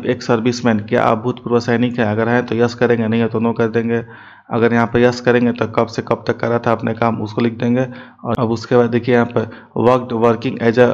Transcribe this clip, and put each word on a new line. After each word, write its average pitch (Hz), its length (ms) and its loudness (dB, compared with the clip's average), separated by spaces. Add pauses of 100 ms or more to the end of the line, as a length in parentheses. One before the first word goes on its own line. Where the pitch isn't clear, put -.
ex 123 220 -2
serviceman, 117 600 0
क्या 120 140 2
आप 113 200 0
भूतपूर्व 120 360 -2
सैनिक 120 400 0
हैं, 117 60 0
अगर 110 240 0
हैं 123 160 0
तो 117 100 -4
यस 117 200 0
करेंगे, 117 320 0
नहीं 113 140 0
है 113 60 2
तो 110 120 -4
नो 117 140 0
कर 113 160 0
देंगे। 117 340 -2 (460)
अगर 117 240 2
यहाँ 117 140 2
पर 120 120 0
यस 123 220 4
करेंगे 120 300 2
तो 120 160 -4
कब 113 200 0
से - 140 -8
कब - 260 -4
तक 117 120 -2
करा 117 200 0
था 120 120 0
आपने 117 220 -2
काम, 113 280 -2
उसको 107 200 -4
लिख 117 120 0
देंगे। 120 320 0 (380)
और 120 160 -4
अब 113 120 0
उसके 117 240 -2
बाद 120 140 4
देखिए 120 260 0
यहाँ 120 120 4
पर 110 220 -4 (300)
worked 120 300 2 (120)
working 117 400 0
as 117 160 2
a 123 160 6